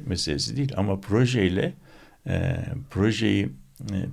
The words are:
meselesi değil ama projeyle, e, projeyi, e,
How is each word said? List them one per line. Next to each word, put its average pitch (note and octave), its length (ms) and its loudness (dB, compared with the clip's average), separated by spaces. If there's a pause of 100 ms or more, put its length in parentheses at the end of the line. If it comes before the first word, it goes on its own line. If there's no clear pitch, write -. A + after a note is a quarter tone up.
meselesi D2 520 -2
değil C#3 200 0
ama G2 240 0
projeyle, A2+ 720 2 (540)
e, F2 380 0 (240)
projeyi, G#2 600 2 (420)
e, F#2+ 220 -2